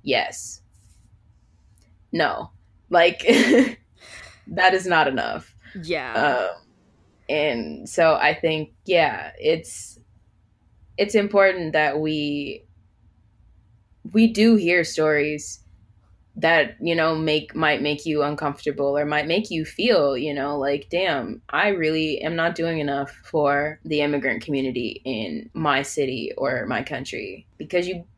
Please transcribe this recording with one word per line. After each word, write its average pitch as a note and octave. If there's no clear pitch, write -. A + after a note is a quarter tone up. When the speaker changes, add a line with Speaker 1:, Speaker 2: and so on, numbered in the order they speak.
Speaker 1:
Yes. -
No. -
Like, F3
<laughs> -
that F#3
is F#3
not D#3+
enough. -
Speaker 2:
Yeah. D3+
Speaker 1:
Um, A2+
and A#2
so E3
I D3+
think, D#3
yeah, C3+
it's, -
it's G3+
important F#3+
that D3+
we, D3
we A3+
do A3+
hear F3
stories D3+
that, D#3+
you E3+
know, D#3+
make, D#3
might D3+
make D3
you D3+
uncomfortable C#3+
or D3
might D3+
make F#3+
you D#3+
feel, E3
you D3
know, C#3+
like, C#3+
"Damn, D3
I F3+
really D#3+
am E3
not E3
doing E3
enough C#3+
for D3
the D3+
immigrant C3+
community C3
in G#2+
my C#3+
city C3+
or B2+
my B2
country," A#2
because F3+
you F3